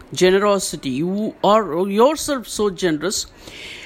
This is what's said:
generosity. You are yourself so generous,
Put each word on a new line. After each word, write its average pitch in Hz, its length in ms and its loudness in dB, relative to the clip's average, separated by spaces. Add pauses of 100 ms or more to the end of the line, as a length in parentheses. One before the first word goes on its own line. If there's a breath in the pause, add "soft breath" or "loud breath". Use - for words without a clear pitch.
(140)
generosity. 185 760 2
You 180 540 -4
are 190 420 2
yourself 254 600 0
so 208 220 -2
generous, 165 560 -2 (600 loud breath)